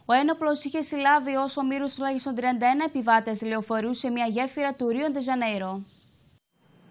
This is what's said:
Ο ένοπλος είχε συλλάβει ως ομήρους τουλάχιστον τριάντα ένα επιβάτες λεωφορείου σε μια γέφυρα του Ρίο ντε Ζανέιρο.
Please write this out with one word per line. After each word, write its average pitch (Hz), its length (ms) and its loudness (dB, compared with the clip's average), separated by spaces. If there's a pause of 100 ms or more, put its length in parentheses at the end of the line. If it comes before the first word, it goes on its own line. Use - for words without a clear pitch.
Ο 233 80 2
ένοπλος 294 500 2
είχε 302 180 -2
συλλάβει 277 540 2
ως 269 220 -2
ομήρους 269 380 -2
τουλάχιστον 269 400 -2
τριάντα 240 320 0
ένα 277 160 4
επιβάτες 226 580 2
λεωφορείου 220 520 -2
σε 254 180 -4
μια 240 140 0
γέφυρα 262 480 -2
του 247 160 -2
Ρίο 285 220 0
ντε 269 100 -4
Ζανέιρο. 214 600 -2 (1080)